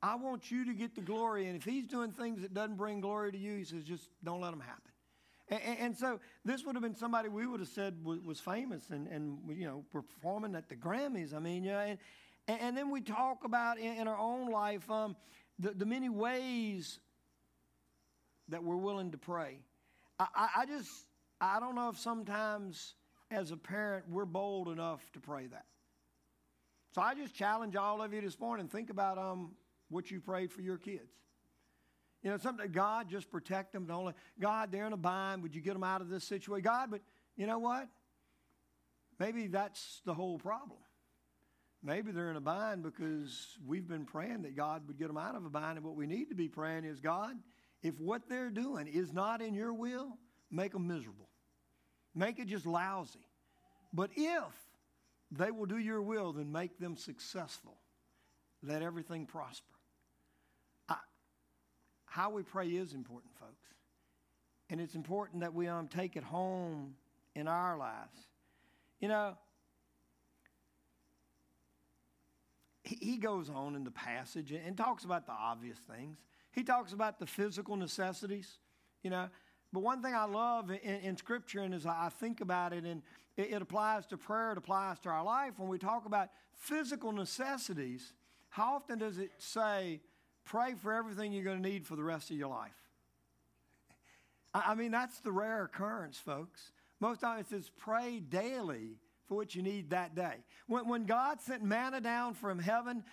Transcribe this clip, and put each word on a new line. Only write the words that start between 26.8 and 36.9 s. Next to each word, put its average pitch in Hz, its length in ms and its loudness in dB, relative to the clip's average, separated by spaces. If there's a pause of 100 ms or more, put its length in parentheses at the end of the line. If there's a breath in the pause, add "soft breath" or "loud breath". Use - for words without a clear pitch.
So 180 80 4
I 233 120 4
just 277 200 -6
challenge 208 420 2
all 208 240 2
of 214 140 -2
you 214 80 -2
this 196 160 -4
morning, 226 300 -2
think 226 220 -6
about, 196 280 2
um, 185 340 -4 (360)
what 175 220 -2
you 190 100 -6
prayed 185 300 0
for 196 120 -10
your 185 160 -2
kids. 165 340 -8 (1120 soft breath)
You 196 80 0
know, 208 60 2
something, 214 340 -2
"God, 208 380 4
just 185 240 -6
protect 190 400 -2
them. 190 120 -4
Don't 170 200 -2
let, 175 100 -2 (240 loud breath)
God, 214 320 4
they're 196 160 0
in 220 60 0
a 214 40 -2
bind. 185 460 2
Would 160 140 -4
you 165 40 -6
get 190 140 0
'em 190 80 -2
out 190 180 2
of 180 80 -6
this 185 140 -2
situation? 196 400 -2
God," 240 260 4
but 208 120 -4 (360 soft breath)